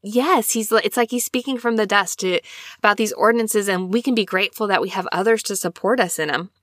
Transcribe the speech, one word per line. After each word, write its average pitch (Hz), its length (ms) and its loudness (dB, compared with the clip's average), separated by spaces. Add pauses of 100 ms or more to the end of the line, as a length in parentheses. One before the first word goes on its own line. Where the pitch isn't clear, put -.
yes, 247 500 0
he's, 220 200 -2
it's - 240 2
like 240 140 2
he's 247 160 -2
speaking 254 320 -4
from 233 180 0
the 214 120 2
dust 202 320 0
to, 185 200 0 (380)
about 208 200 4
these 220 160 0
ordinances, 220 540 2
and 185 240 -2
we 240 120 0
can 269 100 0
be 220 100 2
grateful 196 440 -2
that 190 140 2
we 185 80 -2
have 185 220 -6
others 220 320 2
to 196 120 -6
support 196 440 -2
us 180 200 -2
in 156 100 -2
'em. 151 220 -4 (120)